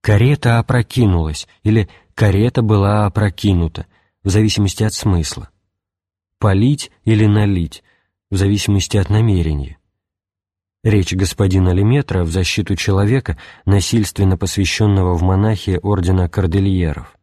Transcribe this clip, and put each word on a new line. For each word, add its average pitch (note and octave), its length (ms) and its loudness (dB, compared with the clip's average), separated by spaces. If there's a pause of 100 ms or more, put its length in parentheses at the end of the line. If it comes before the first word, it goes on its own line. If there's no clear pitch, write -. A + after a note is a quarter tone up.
Карета A#2 580 2
опрокинулась G2+ 880 -2 (160)
или G#2 260 0 (240)
карета A2 480 0
была G#2 440 0
опрокинута, F#2+ 800 -2 (360)
в G2 60 -2
зависимости G#2 540 0
от G#2+ 100 -2
смысла. - 560 -4 (920)
Полить A2 520 0 (140)
или A2 200 4
налить, G2+ 580 0 (460)
в G2 60 -4
зависимости G2 600 0
от F#2+ 120 0
намерения. E2 680 0 (1040)
Речь G#2 300 2
господина F#2+ 560 0
Леметра G2 560 0
в D#2+ 60 -4
защиту F#2 440 -2
человека, G2+ 640 0 (280)
насильственно G2 720 0
посвященного G2 760 0
в E2 80 0
монахи F#2+ 600 0
ордена F#2 460 0
Кордильеров. F#2 960 -2